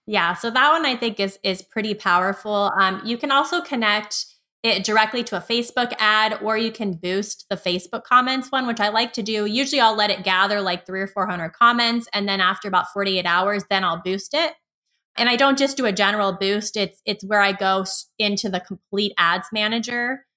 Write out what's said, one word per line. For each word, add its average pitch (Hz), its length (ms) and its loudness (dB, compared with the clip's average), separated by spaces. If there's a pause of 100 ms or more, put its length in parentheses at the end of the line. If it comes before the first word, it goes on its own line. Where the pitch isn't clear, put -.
Yeah. 180 280 2
So 233 160 -4
that 262 200 4
one 320 140 2
I 254 120 0
think 226 220 -4
is, 196 240 -2
is 190 200 -4
pretty 214 320 -4
powerful. 196 840 0
Um, 190 260 0
you 233 120 -2
can 277 160 -2
also 294 300 2
connect 214 640 -2 (360)
it 208 200 2
directly 220 400 2
to 226 140 -6
a 175 60 -2
Facebook 233 560 -2
ad, 214 440 2
or 220 140 0
you 226 160 -2
can 202 220 -4
boost 185 560 -6
the 196 60 -2
Facebook - 480 -4
comments 254 460 2
one, 262 160 -2
which 233 140 -4
I 208 80 2
like 226 240 0
to 226 100 -6
do. 208 220 -2
Usually 269 340 0
I'll 220 160 4
let 208 140 2
it 185 160 -4
gather, 196 380 2
like, 180 240 -4
three 190 160 -6
or 196 40 -2
four 196 200 -2
hundred 175 260 -6
comments. 233 640 2
And 202 120 -2
then 196 140 0
after 190 260 0
about 185 240 0
forty-eight 190 360 -2
hours, 190 420 0
then 190 160 2
I'll 170 180 -2
boost 190 300 -4
it. 311 220 0 (640)
And 240 100 2
I 240 80 2
don't 277 220 4
just 269 180 0
do 262 80 -2
a 214 80 2
general 202 400 2
boost. 202 460 -2
It's, 190 260 -4
it's 208 180 -6
where 202 200 2
I 196 100 4
go 190 300 0
s-, - 240 -4 (120)
into 208 300 0
the 185 100 -2
complete 196 600 -4
ads 180 340 2
manager 240 720 -2 (120)